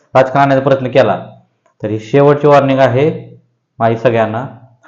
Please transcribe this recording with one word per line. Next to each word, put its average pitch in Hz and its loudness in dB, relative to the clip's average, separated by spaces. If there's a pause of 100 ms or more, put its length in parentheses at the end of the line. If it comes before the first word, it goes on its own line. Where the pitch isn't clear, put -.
(140)
राजकारण 131 2
आणण्याचा 135 0
प्रयत्न 135 0
केला, 113 0 (560)
तर 107 -6
ही 107 -6
शेवटची 143 0
वॉर्निंग 135 2
आहे 135 -2 (420)
माझी 113 0
सगळ्यांना. 113 -2 (420)